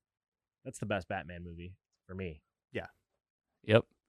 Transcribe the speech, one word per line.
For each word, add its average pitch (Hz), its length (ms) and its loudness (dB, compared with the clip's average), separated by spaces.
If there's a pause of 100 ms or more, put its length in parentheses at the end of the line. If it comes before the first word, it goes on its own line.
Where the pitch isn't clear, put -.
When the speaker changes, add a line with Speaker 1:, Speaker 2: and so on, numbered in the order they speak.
(640)
Speaker 1:
That's 131 140 -8
the 117 60 -2
best 101 220 0
Batman 87 380 -6
movie 87 300 -10 (300)
for 92 80 -14
me. 92 280 -6 (320)
Speaker 2:
Yeah. 87 140 -4 (760)
Speaker 3:
Yep. 110 220 8 (240)